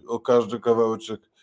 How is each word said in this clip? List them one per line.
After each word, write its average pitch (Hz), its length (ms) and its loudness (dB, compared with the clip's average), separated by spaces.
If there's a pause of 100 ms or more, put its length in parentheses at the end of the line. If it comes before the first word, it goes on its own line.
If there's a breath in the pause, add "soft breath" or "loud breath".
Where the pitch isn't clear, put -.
o 117 140 -6
każdy 117 400 2
kawałeczek 113 720 -2 (120)